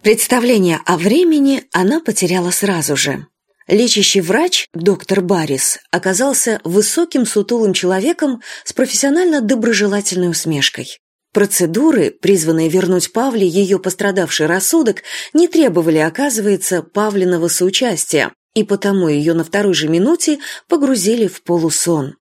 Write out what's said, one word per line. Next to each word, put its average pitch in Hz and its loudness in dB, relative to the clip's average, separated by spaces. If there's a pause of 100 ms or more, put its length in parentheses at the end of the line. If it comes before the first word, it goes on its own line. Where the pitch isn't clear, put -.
Представление 220 2
о 175 0
времени 277 2
она 202 2
потеряла 180 -2
сразу 160 -2
же. 139 -4 (440)
Лечащий 208 2
врач, 220 0
доктор 185 0
Баррис, 160 -2 (120)
оказался 208 0
высоким 226 0
сутулым 208 0
человеком 226 -2 (240)
с - -12
профессионально 285 2
доброжелательной 202 0
усмешкой. 147 -4 (320)
Процедуры, 196 2
призванные 160 0
вернуть 180 0
Павле 226 0
её 185 0
пострадавший 185 -2
рассудок, 190 0 (280)
не 339 4
требовали, 175 2
оказывается, 196 -2
Павлиного 185 -2
соучастия, 180 -2 (220)
и 214 0
потому 196 0
её 151 0
на 165 -2
второй 202 0
же 156 -2
минуте 277 0 (280)
погрузили 240 0
в - -8
полусон. 160 -2